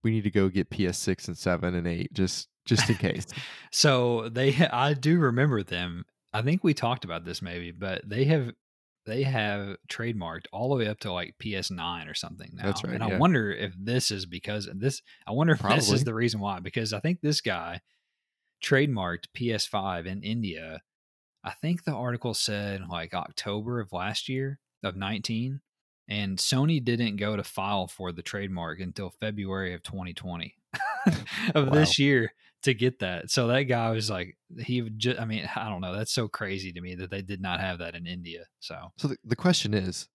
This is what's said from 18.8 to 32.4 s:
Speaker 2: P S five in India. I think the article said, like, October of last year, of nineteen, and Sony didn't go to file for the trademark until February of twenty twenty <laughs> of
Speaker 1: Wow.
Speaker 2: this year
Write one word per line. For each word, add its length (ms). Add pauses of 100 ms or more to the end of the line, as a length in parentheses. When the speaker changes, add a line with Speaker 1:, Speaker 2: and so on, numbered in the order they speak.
Speaker 2:
P 200
S 140
five 400
in 160
India. 600 (600)
I 100
think 320
the 100
article 400
said, 540
like, 260
October 680
of 120
last 360
year, 320 (220)
of 140
nineteen, 680 (440)
and 320
Sony 460
didn't 320
go 200
to 60
file 460
for 240
the 100
trademark 580
until 300
February 640
of 80
twenty 300
twenty 440 (500)
<laughs> 480
of 140
Speaker 1:
Wow. 40
Speaker 2:
this 260
year 360 (280)